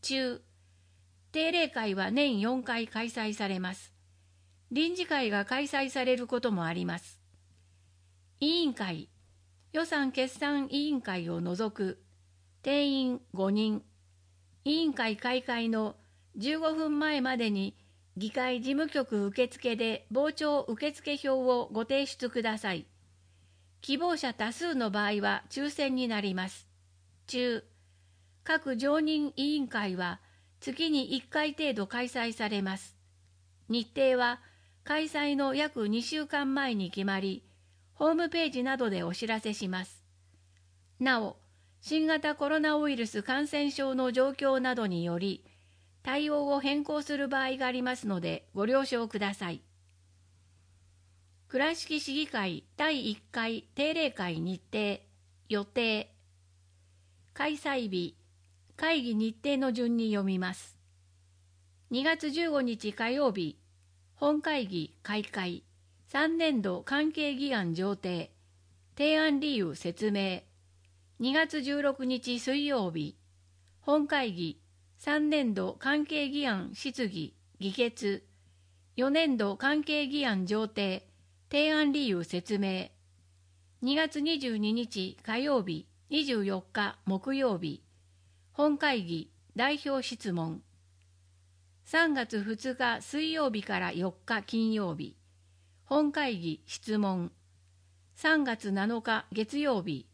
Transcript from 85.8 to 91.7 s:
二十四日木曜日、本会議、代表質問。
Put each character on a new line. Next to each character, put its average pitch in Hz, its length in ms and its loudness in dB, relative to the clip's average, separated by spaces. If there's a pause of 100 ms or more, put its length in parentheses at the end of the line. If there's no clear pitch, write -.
二 302 160 0
十 233 200 0
四 190 180 -2 (100)
日 208 320 -2
木 190 300 0
曜 247 240 2
日、 165 240 -6 (720)
本 294 240 4
会 269 280 2
議、 170 260 -4 (260)
代 277 220 2
表 277 240 -2
質 220 300 -6
問。 165 280 -2 (1200)